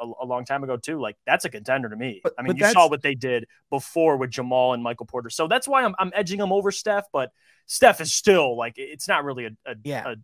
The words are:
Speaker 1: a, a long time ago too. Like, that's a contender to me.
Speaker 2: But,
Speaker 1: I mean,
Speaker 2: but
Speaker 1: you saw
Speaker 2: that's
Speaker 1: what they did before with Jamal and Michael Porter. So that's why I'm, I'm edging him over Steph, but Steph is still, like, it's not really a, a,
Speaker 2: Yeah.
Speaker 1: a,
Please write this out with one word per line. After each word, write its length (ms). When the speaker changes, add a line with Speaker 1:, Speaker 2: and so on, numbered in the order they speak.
Speaker 1:
a, 40
a 40
long 180
time 200
ago 140
too. 220
Like, 180
that's 180
a 40
contender 400
to 60
me. 280
Speaker 2:
But, 160
Speaker 1:
I 20
mean, 120
Speaker 2:
but 40
Speaker 1:
you 160
saw 80
Speaker 2:
that's 80
Speaker 1:
what 140
they 120
did 300
before 480
with 140
Jamal 420
and 80
Michael 240
Porter. 240
So 180
that's 200
why 160
I'm, 160
I'm 160
edging 240
him 120
over 200
Steph, 420
but 180
Steph 360
is 120
still, 440
like, 180
it's 320
not 160
really 220
a, 60
a, 180
Speaker 2:
Yeah. 220
Speaker 1:
a, 60